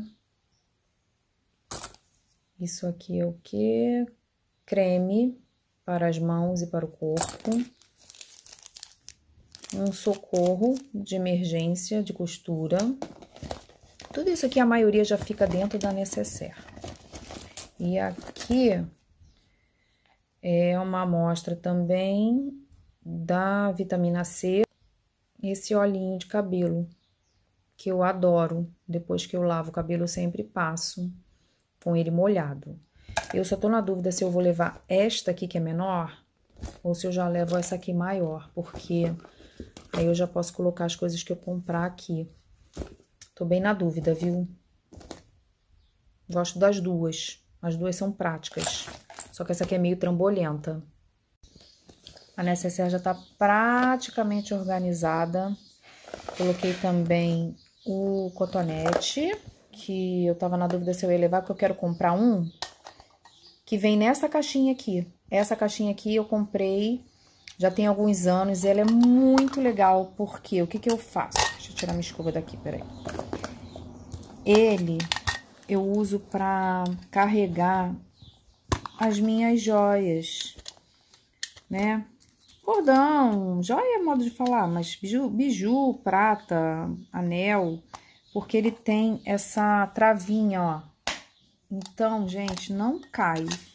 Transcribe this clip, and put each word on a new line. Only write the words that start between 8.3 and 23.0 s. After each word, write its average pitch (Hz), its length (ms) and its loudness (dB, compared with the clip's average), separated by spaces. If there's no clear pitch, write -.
Um 196 180 -2
socorro 190 840 0
de 202 220 -8
emergência 180 840 -2
de 190 120 -6
costura. 170 640 -4
Tudo 330 160 -2
isso 330 160 0
aqui, 254 120 2
a 247 80 6
maioria 214 380 4
já 208 140 0
fica 208 280 0
dentro 185 320 -2
da 196 140 -2
necessaire. 196 640 -6
E 180 220 -2
aqui 190 840 0
é 175 380 2
uma 185 220 -2
amostra 170 560 0
também 196 1000 0